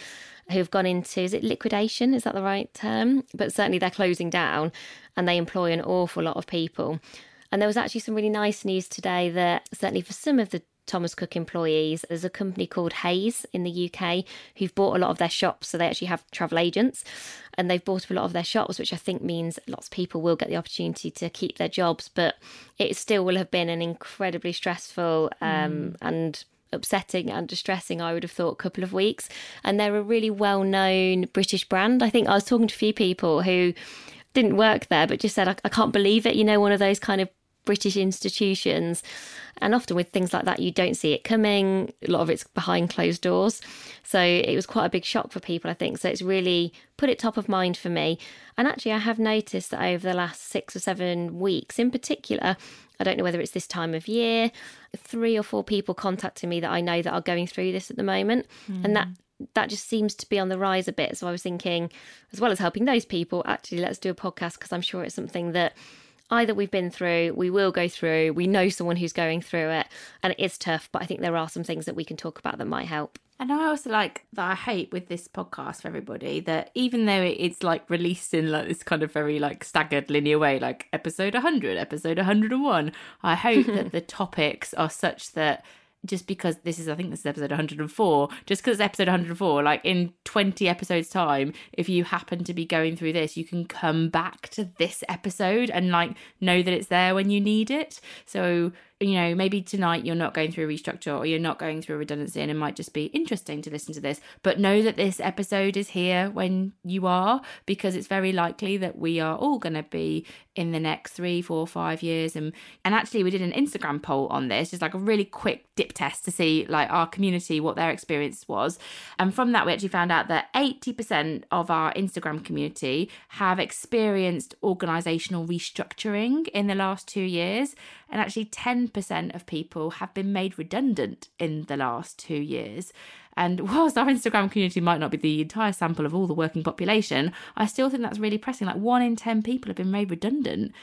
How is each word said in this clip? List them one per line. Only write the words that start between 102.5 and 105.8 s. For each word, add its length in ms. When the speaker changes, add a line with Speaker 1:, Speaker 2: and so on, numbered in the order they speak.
Speaker 2:
it 20
might 220
just 180
be 120
interesting 560
to 80
listen 240
to 80
this, 180
but 160
know 220
that 160
this 240
episode 560
is 120